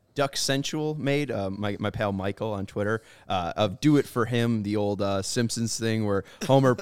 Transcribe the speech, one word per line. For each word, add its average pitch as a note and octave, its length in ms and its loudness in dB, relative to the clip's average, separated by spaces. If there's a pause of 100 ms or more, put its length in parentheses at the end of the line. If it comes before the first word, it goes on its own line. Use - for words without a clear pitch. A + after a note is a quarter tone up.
(140)
Duck C#3 220 0
Sensual D3+ 600 -2
made, C#3 340 0
uh, G2+ 180 -2
my, G2 320 -4
my G#2 80 0
pal G2+ 240 -2
Michael G2+ 400 -2
on G2 140 -4
Twitter, G#2+ 340 -2 (260)
uh, F2+ 300 -2
of G2+ 240 0
"Do D3 160 6
it C#3 100 4
for A#2 200 -2
him," A#2 380 0
the G#2 120 0
old, G2+ 240 0
uh, G2 220 0
Simpsons A#2 580 -2
thing A2 240 0
where G2 200 0 (200)
Homer, C3+ 380 6